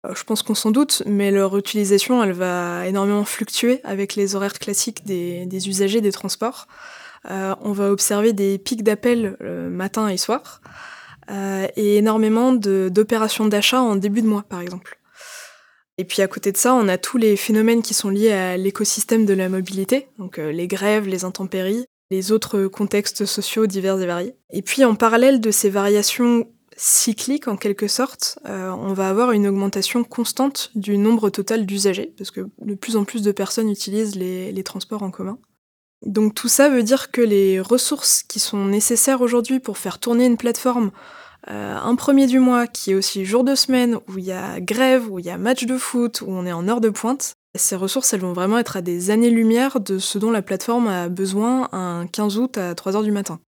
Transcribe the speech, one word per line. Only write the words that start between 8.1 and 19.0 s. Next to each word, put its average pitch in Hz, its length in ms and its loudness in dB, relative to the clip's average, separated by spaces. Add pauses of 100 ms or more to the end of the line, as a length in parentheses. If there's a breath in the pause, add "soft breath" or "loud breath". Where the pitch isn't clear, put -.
des 196 260 0
pics 220 240 -6
d'appels, 214 580 0
euh, 175 260 -8
matin 190 400 -4
et 190 100 -2
soir, - 440 -6 (680 loud breath)
euh, 196 340 -4 (100)
et 208 220 4
énormément 220 560 4
de, 196 380 2
d'opérations 214 560 2
d'achat 208 340 2
en 220 140 2
début 202 260 0
de 220 60 2
mois, 202 160 0
par 180 180 -12
exemple. 180 380 -12 (960 loud breath)
Et 185 80 -4
puis 196 160 -2
à 185 60 4
côté - 240 -4
de 196 60 -4
ça, 247 180 4
on 226 120 4
a 185 120 2
tous - 180 -4
les 214 180 4
phénomènes 220 460 2
qui 220 140 -4
sont 202 140 -2
liés 208 220 4
à 185 260 -2
l'écosystème 208 680 0